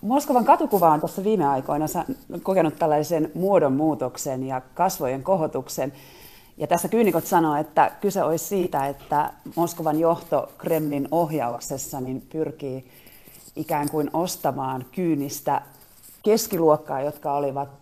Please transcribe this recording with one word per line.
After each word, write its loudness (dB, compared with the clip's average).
Moskovan 2
katukuva 6
on 4
tässä -4
viime 2
aikoina 0
sa-, -4
kokenut 2
tällaisen 2
muodonmuutoksen 0
ja -6
kasvojen -2
kohotuksen. -2
Ja -6
tässä 0
kyynikot 2
sanoo, 2
että 2
kyse 0
olisi 0
siitä, -2
että -2
Moskovan 0
johto 0
Kremlin -2
ohjauksessa -4
niin -6
pyrkii -8
ikään -2
kuin -2
ostamaan -4
kyynistä -2
keskiluokkaa, 2
jotka -4
olivat -2